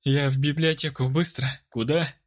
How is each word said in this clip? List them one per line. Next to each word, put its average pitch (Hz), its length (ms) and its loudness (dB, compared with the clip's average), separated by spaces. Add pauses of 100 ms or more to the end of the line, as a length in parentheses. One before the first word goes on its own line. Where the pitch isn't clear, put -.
«Я 139 260 2
в 131 80 0
библиотеку, 147 680 0
быстро!» 139 400 -2 (220)
«Куда?» 117 440 0 (140)